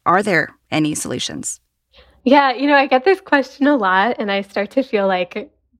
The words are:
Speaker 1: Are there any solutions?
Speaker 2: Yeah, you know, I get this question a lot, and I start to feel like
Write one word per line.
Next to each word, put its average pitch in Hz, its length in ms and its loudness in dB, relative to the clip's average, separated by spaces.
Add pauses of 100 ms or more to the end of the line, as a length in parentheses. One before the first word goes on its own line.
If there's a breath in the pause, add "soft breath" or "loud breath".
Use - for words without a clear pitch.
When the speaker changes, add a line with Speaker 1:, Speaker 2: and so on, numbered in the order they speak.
Speaker 1:
Are 190 180 2
there 170 320 -2 (160)
any 151 240 -2
solutions? - 640 -10 (640 soft breath)
Speaker 2:
Yeah, 269 300 4
you 262 120 -4
know, 294 100 2
I 277 120 4
get 262 160 0
this 381 160 2
question 277 480 -2
a 294 80 4
lot, 196 420 0
and 208 140 -6
I 196 120 -2
start 202 280 -6
to 269 100 -2
feel 202 260 -2
like 185 440 -4 (280)